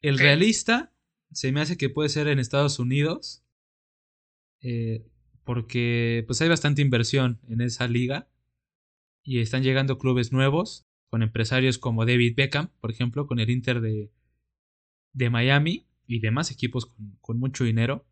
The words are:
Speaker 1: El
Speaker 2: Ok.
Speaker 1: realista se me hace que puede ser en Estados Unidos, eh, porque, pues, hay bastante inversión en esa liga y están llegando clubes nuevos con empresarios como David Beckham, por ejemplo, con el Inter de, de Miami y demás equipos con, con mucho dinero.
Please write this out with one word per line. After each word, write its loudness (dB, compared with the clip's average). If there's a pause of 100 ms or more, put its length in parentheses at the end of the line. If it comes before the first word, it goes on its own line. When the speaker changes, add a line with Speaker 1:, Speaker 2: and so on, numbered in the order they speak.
Speaker 1:
El 2
Speaker 2:
Ok. 2
Speaker 1:
realista 2 (400)
se -4
me 0
hace -4
que -2
puede -2
ser -2
en 2
Estados 0
Unidos, -2 (1160)
eh, -6 (380)
porque, -2
pues, -2
hay 4
bastante 2
inversión 2
en -2
esa -2
liga -2 (960)
y -2
están 0
llegando 2
clubes 0
nuevos 0 (220)
con 0
empresarios 2
como -2
David 4
Beckham, 0 (120)
por -6
ejemplo, -4
con -2
el 0
Inter 0
de, -4 (1000)
de 0
Miami 2 (200)
y -4
demás -2
equipos -6
con, -20
con -6
mucho -2
dinero. 0